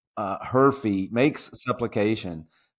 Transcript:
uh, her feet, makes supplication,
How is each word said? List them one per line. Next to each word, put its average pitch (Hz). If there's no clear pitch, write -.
uh, 101
her 135
feet, 101
makes 131
supplication, 107